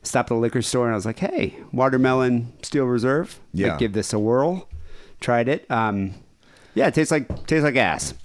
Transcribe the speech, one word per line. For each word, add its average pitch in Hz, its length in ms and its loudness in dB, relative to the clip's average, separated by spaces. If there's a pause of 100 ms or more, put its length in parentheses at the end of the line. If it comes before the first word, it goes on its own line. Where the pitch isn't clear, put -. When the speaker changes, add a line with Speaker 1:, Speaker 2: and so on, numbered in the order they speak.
Speaker 1:
stopped - 260 -2
at 123 60 0
a - 20 0
liquor 117 240 0
store 120 240 0
and 117 80 0
I - 20 0
was 98 100 -4
like, 110 120 -4
"Hey, - 380 -2 (160)
watermelon 127 880 2
Steel 139 240 0
Reserve. 127 540 0 (160)
Might 87 60 -2
Speaker 2:
Yeah. 90 160 0
Speaker 1:
give 107 160 0
this 101 200 -2
a 107 60 0
whirl." 135 500 0 (500)
Tried 120 300 2
it. 156 220 -2
Um, 104 400 0 (640)
yeah, 208 140 4
it - 40 -2
tastes 156 180 2
like, - 360 -2
tastes 156 160 4
like 143 120 2
ass. 92 380 0 (120)